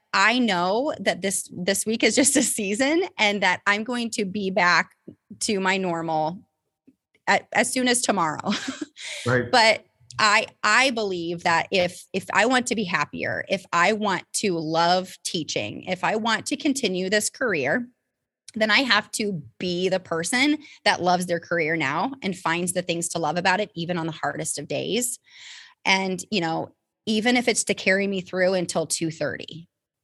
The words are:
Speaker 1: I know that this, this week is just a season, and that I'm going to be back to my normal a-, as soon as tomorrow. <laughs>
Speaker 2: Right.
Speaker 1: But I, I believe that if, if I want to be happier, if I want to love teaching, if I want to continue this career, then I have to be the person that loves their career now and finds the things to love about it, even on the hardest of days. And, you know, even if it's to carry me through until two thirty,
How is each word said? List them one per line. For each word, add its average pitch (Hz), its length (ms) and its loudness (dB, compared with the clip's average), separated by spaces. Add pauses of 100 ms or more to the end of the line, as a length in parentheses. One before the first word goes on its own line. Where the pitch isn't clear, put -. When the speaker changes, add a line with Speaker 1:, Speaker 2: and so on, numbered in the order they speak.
(140)
Speaker 1:
I 208 240 4
know 214 640 2
that 180 220 -2
this, - 300 -4
this 190 320 -2
week 220 180 0
is 220 120 4
just 262 220 4
a 269 60 4
season, 240 600 0 (160)
and 202 240 2
that 180 240 2
I'm 208 180 2
going 240 260 -4
to 220 140 -2
be 190 260 -4
back 175 420 4 (480)
to 202 200 0
my 190 160 2
normal 165 640 -2 (880)
a-, 190 140 4 (100)
as 240 200 2
soon 254 160 0
as 240 120 2
tomorrow. 175 560 0
<laughs> - 40 -6 (640)
Speaker 2:
Right. 123 240 2
Speaker 1:
But 220 340 4 (340)
I, 214 280 4 (160)
I 240 280 4
believe 180 520 -4
that 165 280 2
if, 175 420 -2
if - 200 -4
I 208 140 4
want 247 220 2
to 233 60 -2
be 214 100 -2
happier, 147 640 -4
if 190 240 -4
I 175 200 4
want 202 300 -2 (120)
to 190 240 -2
love 170 560 2 (100)
teaching, 139 580 -6
if 180 200 -6
I 180 140 0
want 220 300 -2
to - 100 -4
continue 190 540 -2
this 214 180 2
career, 202 580 -2 (680)
then 220 160 0
I 208 80 4
have 226 340 2
to 202 300 -4 (160)
be 180 320 -2
the 185 100 0
person 247 580 0 (260)
that 190 180 2
loves 180 240 2
their 170 140 -2
career 165 360 0
now 160 360 0 (100)
and 185 140 -4
finds 175 360 -2
the 180 100 -2
things 170 280 -4
to - 80 -4
love 160 180 0
about 185 240 2
it, 208 140 -6
even 170 240 -4
on 160 80 -4
the 165 60 -4
hardest 151 460 -6
of 147 80 -10
days. 151 520 -4 (640)
And, 190 460 0
you 214 100 0
know, 165 340 -4 (300)
even 226 320 2
if 240 120 0
it's 214 160 0
to 202 100 0
carry 196 320 0
me 196 160 -4
through 185 320 0
until 170 320 -2
two 165 240 -4
thirty, 156 580 -8 (360)